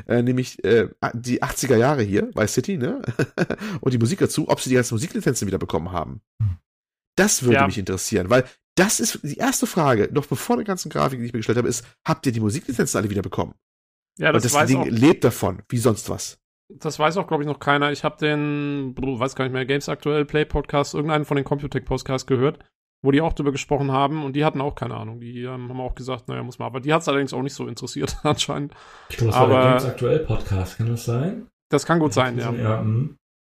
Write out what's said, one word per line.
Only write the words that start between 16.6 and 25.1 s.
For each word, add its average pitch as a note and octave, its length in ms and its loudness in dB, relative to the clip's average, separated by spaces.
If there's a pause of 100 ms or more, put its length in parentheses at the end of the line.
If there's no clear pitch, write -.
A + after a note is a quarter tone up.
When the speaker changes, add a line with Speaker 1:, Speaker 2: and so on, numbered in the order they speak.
Speaker 2:
Das D3 240 -8
weiß D#3+ 200 2
auch, F#3 100 -2
glaub D3+ 140 -2
ich, D3 40 -6
noch D3 140 -6
keiner. D3 320 2
Ich C#3+ 100 -6
hab D3+ 160 -2
den, D3 760 -2
bro, C3 260 -4
weiß C3 160 -2
gar C3 80 -2
nicht B2+ 80 -2
mehr, C3 140 -4
Games C#3 240 -2
Aktuell, D3 340 0
Play D3+ 220 0
Podcast, C#3+ 480 -2
irgendeinen D3+ 320 0
von D3 100 0
den C#3 80 0
Computech C#3+ 400 -8
Podcasts C3 420 -4
gehört, C3+ 320 2 (460)
wo C3+ 80 4
die C#3+ 80 6
auch D#3+ 140 0
drüber C#3+ 180 0
gesprochen C3+ 400 -2
haben C#3 320 0
und C3+ 100 -6
die D3 100 0
hatten D#3 180 0
auch C#3 120 -4
keine A#2 220 -6
Ahnung. A2 240 -10